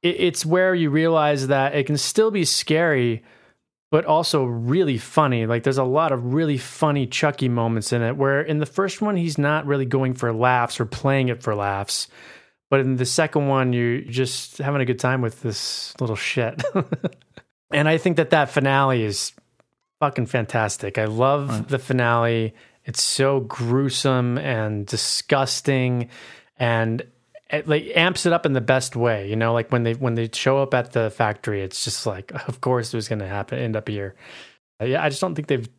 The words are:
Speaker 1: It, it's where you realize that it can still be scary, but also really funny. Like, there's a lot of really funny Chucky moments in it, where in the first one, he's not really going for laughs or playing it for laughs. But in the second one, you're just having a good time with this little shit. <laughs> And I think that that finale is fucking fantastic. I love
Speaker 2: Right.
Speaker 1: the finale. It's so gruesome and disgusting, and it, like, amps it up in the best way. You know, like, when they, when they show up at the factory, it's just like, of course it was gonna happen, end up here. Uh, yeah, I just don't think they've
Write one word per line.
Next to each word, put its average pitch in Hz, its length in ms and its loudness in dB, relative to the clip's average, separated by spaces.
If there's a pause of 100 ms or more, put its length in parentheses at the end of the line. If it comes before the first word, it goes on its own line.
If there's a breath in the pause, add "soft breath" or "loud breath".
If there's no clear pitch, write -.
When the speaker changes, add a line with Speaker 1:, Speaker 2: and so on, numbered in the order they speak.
Speaker 1:
It, 175 180 0
it's 180 260 0
where 185 280 4
you 165 140 2
realize 151 600 2
that 139 260 2
it 143 100 2
can 147 140 0
still 220 320 2
be 196 160 0
scary, 139 760 0 (680 soft breath)
but 156 160 2
also 156 380 2
really 123 520 0
funny. 123 480 2
Like, 117 200 0
there's 135 120 2
a 135 80 2
lot 147 280 2
of 123 200 -2
really 151 240 0
funny 143 500 0
Chucky 139 440 0
moments 117 420 0
in 120 80 2
it, 117 160 0
where 139 240 2
in 151 180 -2
the 151 60 0
first 190 380 -4
one, 208 140 0
he's 165 200 -2
not 147 300 0
really 139 180 0
going 131 300 0
for 123 180 -4
laughs 120 480 0
or 117 60 0
playing 135 420 0
it 120 140 -4
for 110 120 -2
laughs. 101 540 -4 (640 loud breath)
But 139 100 4
in 131 160 0
the 123 100 0
second 151 420 0
one, 131 240 2
you're 120 300 0
just 127 560 -4
having 139 240 -2
a - 20 2
good 123 140 -2
time 127 240 0
with 113 180 -4
this - 600 -8
little 113 160 -2
shit. 123 520 -4
<laughs> - 1040 -8
And 151 160 4
I 165 80 4
think 160 220 2
that 160 120 2
that 151 200 4
finale 135 540 4
is 104 280 -4 (680)
fucking 139 260 0
fantastic. 110 720 -2
I 110 80 0
love 135 420 2
Speaker 2:
Right. 110 200 -4
Speaker 1:
the 139 100 -2
finale. 117 760 2 (300 soft breath)
It's - 180 -4
so 139 380 2
gruesome 123 1000 0
and 107 480 -2
disgusting, 127 1200 0 (500 loud breath)
and 113 440 0 (480)
it, 151 180 -2
like, 151 260 0
amps 175 320 2
it 170 80 4
up 165 100 0
in 151 80 2
the 131 80 2
best 127 360 0
way. 110 340 0
You 107 60 0
know, 113 180 2
like, 117 180 0
when 120 100 2
they, 117 120 0
when 123 200 -2
they 117 180 -2
show 135 300 2
up 135 120 0
at 120 180 0
the 113 180 0
factory, 107 520 -2
it's 95 220 -6
just - 220 -6
like, 98 260 -8 (160)
of - 120 -8
course 123 320 -2
it 120 60 -4
was 107 100 -6
gonna 104 200 -4
happen, 101 300 -6
end 113 180 -2
up 107 120 -6
here. 101 260 -8 (680 loud breath)
Uh, 107 40 -4
yeah, 135 180 0
I 156 60 2
just 139 140 -4
don't 180 120 -2
think 151 140 -6
they've 117 200 0 (100)